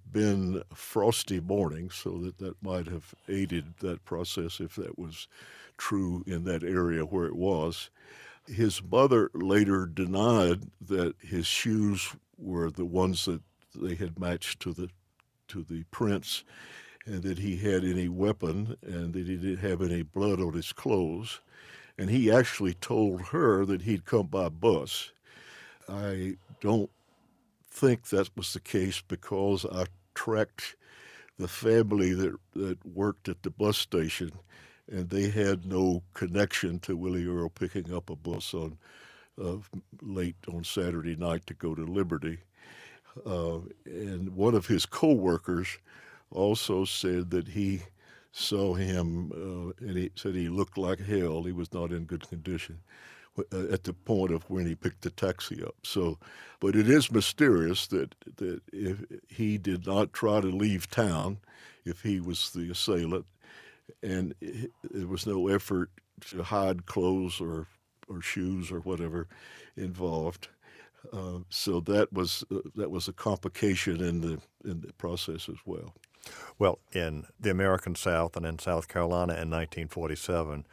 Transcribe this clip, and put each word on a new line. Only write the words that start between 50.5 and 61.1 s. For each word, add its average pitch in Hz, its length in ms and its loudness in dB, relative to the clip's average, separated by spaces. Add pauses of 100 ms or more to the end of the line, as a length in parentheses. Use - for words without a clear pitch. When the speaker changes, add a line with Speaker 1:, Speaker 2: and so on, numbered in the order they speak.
Speaker 1:
like 92 220 0
hell. 90 440 0
He 90 80 -4
was 87 220 -6
not 85 180 -2
in 82 140 -4
good 82 240 -8
condition 85 500 -6 (560)
w-, 95 340 -4
uh, - 40 2
at 92 100 0
the 92 80 -4
point 95 400 2
of 82 180 -2
when 90 160 -2
he 82 100 0
picked - 260 -6
the 87 80 -4
taxi - 520 -4
up. 80 220 -8
So, 85 340 0 (440)
but 98 120 4
it 107 160 6
is 139 220 8
mysterious 101 760 4
that, 76 280 0 (220)
that 90 240 -6 (100)
if 98 320 -4 (240)
he 107 300 0
did 90 280 -2
not 98 280 2
try 107 260 4
to 95 80 2
leave 95 420 0
town, 98 500 0 (440)